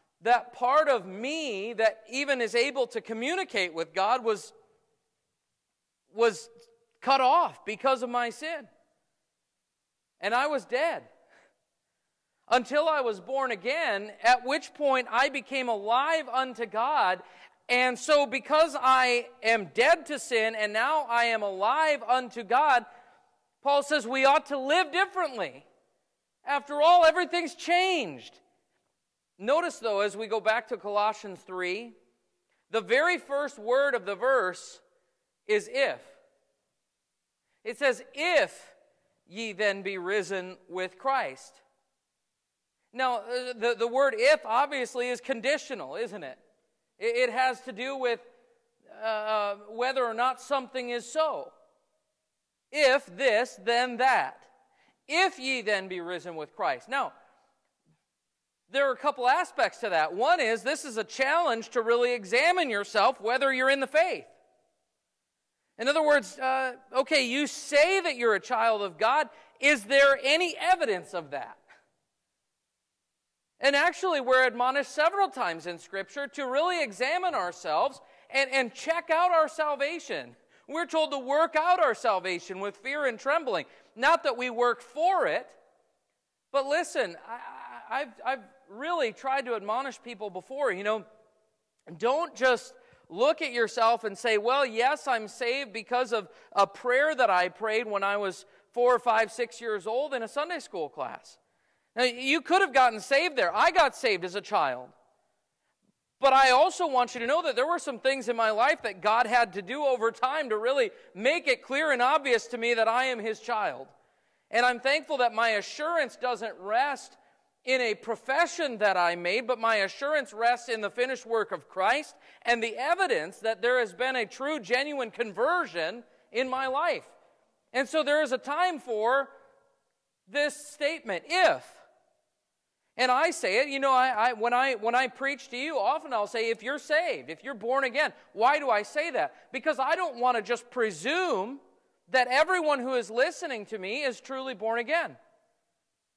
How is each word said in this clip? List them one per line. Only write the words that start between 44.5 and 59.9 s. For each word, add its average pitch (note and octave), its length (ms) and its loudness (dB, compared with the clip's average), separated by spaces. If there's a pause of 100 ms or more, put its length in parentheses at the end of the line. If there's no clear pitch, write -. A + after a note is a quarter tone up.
is A#3+ 120 -4
conditional, A#3 760 -4
isn't G3+ 260 -8
it? C3 160 -14 (640)
It, A#3 280 0
it - 20 -2
has B3 320 0
to B3+ 100 -12
do B3+ 240 -6
with, A#3+ 240 0 (840)
uh, G#3+ 540 -2 (120)
whether B3 360 0
or A3+ 100 -2
not B3 260 0
something B3+ 500 -4
is A#3+ 200 -6
so. D4 400 -2 (1200)
"If C#4 340 4 (120)
this, A#3+ 480 2
then A#3+ 320 0
that. G#3+ 500 0 (640)
If E4 320 2
ye B3+ 220 -4
then F#3+ 260 0
be F3+ 120 -8
risen E3+ 360 -8
with D3+ 180 -12
Christ." D3 340 -4
Now, B3+ 240 -4 (1600)
there C4+ 180 0
are C4 40 0
a A#3+ 40 -4
couple C#4 320 -2
aspects C4+ 500 0
to G#3+ 120 -4